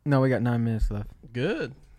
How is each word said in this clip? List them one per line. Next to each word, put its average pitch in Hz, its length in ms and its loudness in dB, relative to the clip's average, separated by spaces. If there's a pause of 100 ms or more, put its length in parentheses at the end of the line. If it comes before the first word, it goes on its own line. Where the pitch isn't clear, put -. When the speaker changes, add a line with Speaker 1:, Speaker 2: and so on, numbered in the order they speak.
Speaker 1:
No, 139 160 4
we 131 80 4
got 120 140 2
nine 120 220 0
minutes 110 260 0
left. 104 200 -8 (220)
Speaker 2:
Good. 147 420 -4 (240)